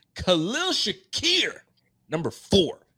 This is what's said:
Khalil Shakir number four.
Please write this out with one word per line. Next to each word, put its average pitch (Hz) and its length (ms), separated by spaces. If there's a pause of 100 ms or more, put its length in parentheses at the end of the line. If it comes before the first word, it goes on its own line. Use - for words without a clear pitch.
(140)
Khalil 220 580
Shakir 262 800 (560)
number 156 220
four. - 480 (200)